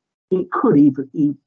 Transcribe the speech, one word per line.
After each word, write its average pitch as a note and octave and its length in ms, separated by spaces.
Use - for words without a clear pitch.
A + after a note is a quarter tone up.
It - 200
could G#3 260
even C#3 360
e-, D3 220